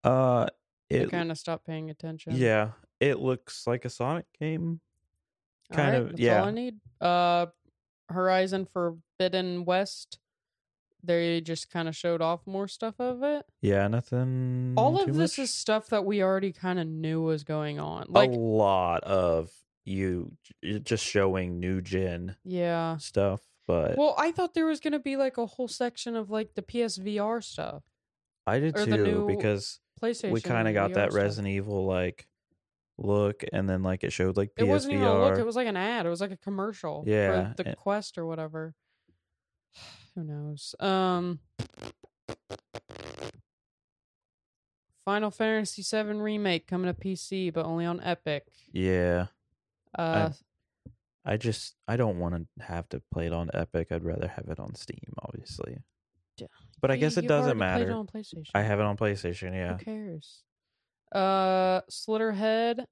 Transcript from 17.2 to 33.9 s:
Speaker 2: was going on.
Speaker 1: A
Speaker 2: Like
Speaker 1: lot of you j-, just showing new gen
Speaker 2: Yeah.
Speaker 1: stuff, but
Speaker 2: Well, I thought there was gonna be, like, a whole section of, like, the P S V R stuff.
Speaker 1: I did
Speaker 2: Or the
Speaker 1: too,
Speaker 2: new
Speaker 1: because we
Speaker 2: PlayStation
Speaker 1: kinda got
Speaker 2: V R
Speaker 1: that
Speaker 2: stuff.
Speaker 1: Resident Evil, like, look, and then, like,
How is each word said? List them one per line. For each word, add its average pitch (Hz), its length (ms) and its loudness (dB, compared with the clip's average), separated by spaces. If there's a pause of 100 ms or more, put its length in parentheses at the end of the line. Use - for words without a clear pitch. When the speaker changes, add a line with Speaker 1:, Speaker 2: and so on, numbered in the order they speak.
Speaker 2:
was 156 220 0
going 151 360 -4
on. 151 280 -8
Speaker 1:
A - 40 -10
Speaker 2:
Like 127 220 8
Speaker 1:
lot 98 680 4
of 85 480 2 (360)
you 95 480 -2 (280)
j-, 104 160 -4
just 117 240 -2
showing 95 560 2
new 92 200 0
gen 92 640 -4
Speaker 2:
Yeah. 170 540 -2
Speaker 1:
stuff, 98 440 0 (260)
but 85 320 2
Speaker 2:
Well, 302 180 4
I 311 140 2
thought 349 240 -2
there 330 100 2
was 311 140 0
gonna 302 200 -2
be, 269 160 -4
like, 269 220 0
a 240 80 -2
whole 247 220 -6
section 240 480 -4
of, 208 160 -6
like, 214 240 -4
the 208 80 -6
P 240 180 -4
S 220 160 -2
V 202 220 -4
R 226 200 0
stuff. - 440 -10 (640)
Speaker 1:
I 110 120 2
did 151 160 0
Speaker 2:
Or 208 120 2
the 107 100 4
Speaker 1:
too, 104 60 6
Speaker 2:
new 101 240 2
Speaker 1:
because 104 520 0 (220)
we 226 80 0
Speaker 2:
PlayStation 202 340 -2
Speaker 1:
kinda 110 300 2
got 98 160 4
Speaker 2:
V 90 40 -4
R 98 80 2
Speaker 1:
that 101 100 4
Speaker 2:
stuff. 101 100 4
Speaker 1:
Resident 101 320 0
Evil, 98 320 -2
like, 92 420 -2 (680)
look, 101 460 2 (100)
and 98 160 0
then, 92 140 0
like, 92 200 -2